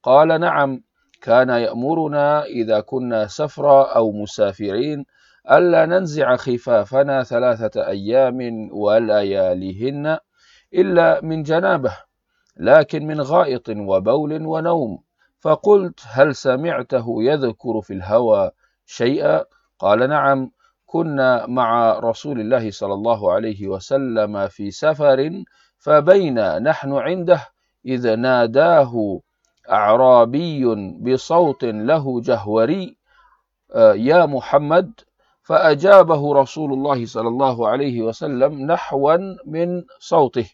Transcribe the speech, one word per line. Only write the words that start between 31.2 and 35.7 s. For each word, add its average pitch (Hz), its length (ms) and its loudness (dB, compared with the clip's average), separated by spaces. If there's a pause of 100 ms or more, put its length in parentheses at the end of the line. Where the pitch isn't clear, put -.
له 113 400 -2 (160)
جهوري، 113 760 -2 (760)
آه، 110 240 6
يا 151 280 4
محمد، 147 680 -2 (480)
فأجابه 160 800 4 (120)